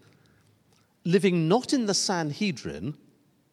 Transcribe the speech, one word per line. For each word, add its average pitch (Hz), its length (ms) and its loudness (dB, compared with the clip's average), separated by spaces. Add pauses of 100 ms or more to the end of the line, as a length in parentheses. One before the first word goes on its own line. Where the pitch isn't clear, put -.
(1040)
living 175 420 2
not 226 260 2
in 247 140 0
the 196 80 0
Sanhedrin, 147 1000 -4 (560)